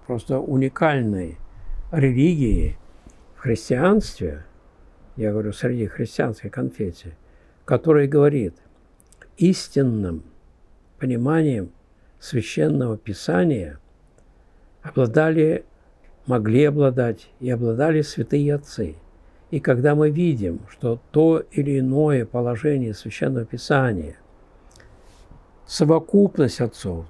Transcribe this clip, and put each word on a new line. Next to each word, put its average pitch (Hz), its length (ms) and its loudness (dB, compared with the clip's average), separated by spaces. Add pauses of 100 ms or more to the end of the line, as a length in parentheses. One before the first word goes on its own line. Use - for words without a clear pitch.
просто 123 340 -4
уникальной 131 1000 -2 (560)
религией 135 840 2 (600)
в - 20 -20
христианстве, 123 1040 0 (720)
я 107 160 -2
говорю, 107 220 -2
среди 123 340 -2
христианской - 640 -6
конфессии, 107 680 -8 (480)
которая 143 460 2
говорит, 143 480 2 (800)
истинным 117 960 0 (640)
пониманием 127 720 0 (480)
Священного 135 760 -2
Писания 113 840 -2 (1040)
обладали, 156 840 0 (600)
могли 120 400 2
обладать 131 640 0 (100)
и 127 100 -6
обладали 123 520 0
святые 143 540 -2
отцы. - 400 -8 (560)
И 147 80 -2
когда 139 360 2
мы 151 140 4
видим, 143 500 -2 (100)
что 117 300 -4 (120)
то 160 280 4 (120)
или 139 280 0
иное 135 460 2
положение 120 680 -2
Священного 123 520 -4
Писания, 120 720 -2 (1500)
совокупность 160 920 2
отцов, 87 480 -6